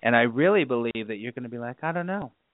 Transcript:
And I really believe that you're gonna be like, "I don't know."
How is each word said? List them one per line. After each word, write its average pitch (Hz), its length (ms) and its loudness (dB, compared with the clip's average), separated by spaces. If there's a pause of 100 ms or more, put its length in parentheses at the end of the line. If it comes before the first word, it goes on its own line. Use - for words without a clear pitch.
And 117 140 4
I 117 60 8
really 151 420 4
believe 117 440 -2
that 110 100 -6
you're 117 160 -10
gonna 123 160 -10
be 120 100 -10
like, 120 240 -10
"I 160 80 -2
don't 175 160 -4
know." 190 240 -6 (220)